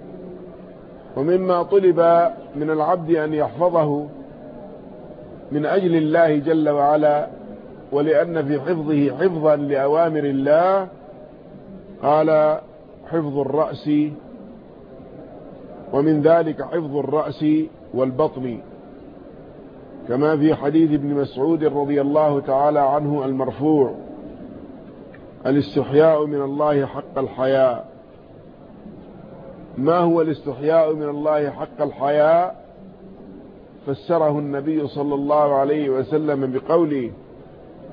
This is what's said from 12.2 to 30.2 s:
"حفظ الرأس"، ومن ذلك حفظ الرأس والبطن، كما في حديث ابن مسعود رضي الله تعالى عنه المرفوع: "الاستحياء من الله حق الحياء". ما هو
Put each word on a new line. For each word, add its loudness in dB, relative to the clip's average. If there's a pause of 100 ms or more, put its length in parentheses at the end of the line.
"حفظ -4
الرأس"، -2 (2000)
ومن 2
ذلك 4
حفظ -4
الرأس -2 (500)
والبطن، -2 (1500)
كما 2
في 4
حديث 2
ابن -2
مسعود 0
رضي 0
الله 2
تعالى 2
عنه 0
المرفوع: 0 (1500)
"الاستحياء 2
من -2
الله 0
حق -10
الحياء". 0 (1900)
ما 2
هو 4